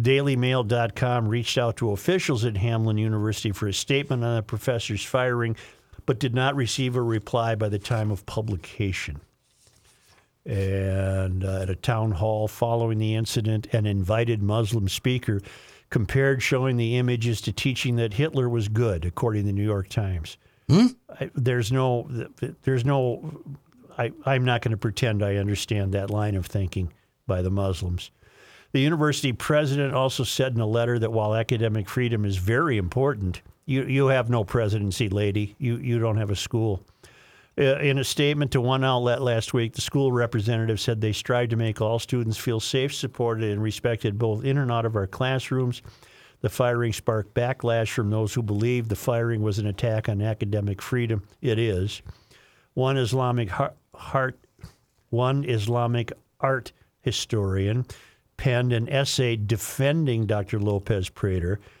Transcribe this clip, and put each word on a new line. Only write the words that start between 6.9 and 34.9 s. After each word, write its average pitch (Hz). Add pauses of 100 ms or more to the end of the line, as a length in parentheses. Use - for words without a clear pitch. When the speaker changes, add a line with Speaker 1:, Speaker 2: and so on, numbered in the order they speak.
Speaker 1:
a 127
reply 113
by 107
the 101
time 107
of 101
publication. 98 (1200)
And, 95
uh, 95
at 95
a 92
town 110
hall 107
following 117
the 110
incident, 110
an 110
invited 107
Muslim 104
speaker 127 (520)
compared 131
showing 131
the 117
images 120
to 107
teaching 123
that 113
Hitler 135
was 117
good, 107
according 107
to -
the 101
New 101
York 101
Times. 92 (300)
Speaker 2:
Hmm? 202 (200)
Speaker 1:
I, -
there's 123
no, 127
th-, 120 (120)
th-, 139
there's 131
no, 139 (520)
I, 117 (140)
I'm 135
not 120
gonna 113
pretend 107
I 101
understand 101
that 98
line 104
of 92
thinking 92 (360)
by 92
the 92
Muslims. 95 (600)
The 135
university 147
president 143
also 131
said 131
in 117
a 110
letter 117
that 110
while 110
academic 110
freedom 117
is 98
very 117
important, 98 (240)
you, 135
you 131
have 123
no 117
presidency, 104